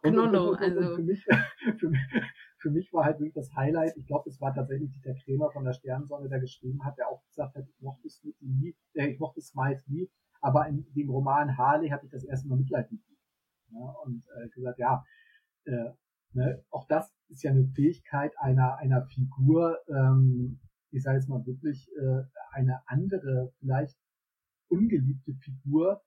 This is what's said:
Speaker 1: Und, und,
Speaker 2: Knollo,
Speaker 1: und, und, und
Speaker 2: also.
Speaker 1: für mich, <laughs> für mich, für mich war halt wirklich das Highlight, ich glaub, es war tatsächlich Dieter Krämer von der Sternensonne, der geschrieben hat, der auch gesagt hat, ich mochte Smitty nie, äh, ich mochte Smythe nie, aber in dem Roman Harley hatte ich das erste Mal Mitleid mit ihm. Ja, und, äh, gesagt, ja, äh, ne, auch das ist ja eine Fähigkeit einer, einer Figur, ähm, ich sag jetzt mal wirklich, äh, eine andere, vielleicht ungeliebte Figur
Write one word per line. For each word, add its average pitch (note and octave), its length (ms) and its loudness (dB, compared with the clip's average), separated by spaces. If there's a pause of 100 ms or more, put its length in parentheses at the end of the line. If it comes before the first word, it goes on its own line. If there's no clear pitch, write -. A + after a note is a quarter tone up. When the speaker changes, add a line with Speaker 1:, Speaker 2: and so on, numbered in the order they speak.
Speaker 1:
Und, A3+ 140 6
und, A3+ 120 6
Speaker 2:
Knollo, F3+ 220 4
Speaker 1:
und, F3 100 0
und, F3+ 160 2
und F3+ 60 2
Speaker 2:
also. F3 140 -2
Speaker 1:
für E3+ 60 -2
mich, G3 240 -2
<laughs> - 520 2
für E3 100 0
mich, C#3 100 2 (600)
für D3+ 100 -4
mich E3+ 240 -2
war D#3+ 120 2
halt D3+ 140 2
wirklich D3+ 140 -4
das C#3 220 -10
Highlight, D#3+ 420 0
ich C3+ 80 -18
glaub, C#3+ 220 -4
es C#3 120 -14
war C3+ 140 -4
tatsächlich C3+ 400 -4
Dieter C3 220 -8 (100)
Krämer D3 260 0
von C#3 140 -8
der B2+ 80 -2
Sternensonne, C#3 560 -8
der C3+ 100 -2
geschrieben C3 460 -8
hat, C3+ 140 -6
der - 100 -4
auch - 160 -12
gesagt C#3+ 300 -8
hat, C#3 120 -12
ich - 140 -20
mochte C3+ 260 -14
Smitty - 380 -16
nie, C3+ 300 -2 (180)
äh, D3 140 -2
ich C3+ 120 -6
mochte D3+ 220 -8
Smythe C3+ 460 -4
nie, E3 220 -6 (320)
aber D3 260 4
in C#3+ 260 -4
dem C#3+ 160 -2
Roman C3+ 480 0
Harley D3 320 2
hatte C#3 160 -6
ich C3+ 60 -20
das C3+ 120 -12
erste C#3 240 -6
Mal B2+ 100 0
Mitleid C3+ 340 -2
mit - 180 -12
ihm. - 80 -20 (540)
Ja, C3 240 -14 (100)
und, A#2 180 -10 (140)
äh, A#2 120 -14
gesagt, B2 280 -10
ja, C3 260 0 (600)
äh, A#2+ 240 -4 (440)
ne, B2+ 360 0
auch - 180 -8
das D#3 240 0 (180)
ist C#3 120 -18
ja D3 80 -2
eine C3+ 240 6
Fähigkeit D3 640 0
einer, C3 400 4
einer C3 300 2
Figur, D#3+ 720 4 (100)
ähm, C3 680 4 (320)
ich C3+ 100 -2
sag C3+ 140 0
jetzt C3+ 140 0
mal A#2 180 -4
wirklich, C3+ 420 -6 (100)
äh, C3 220 0 (300)
eine C3 360 0
andere, C#3 720 -2
vielleicht C3+ 380 -2 (720)
ungeliebte D3 640 2
Figur D3+ 720 0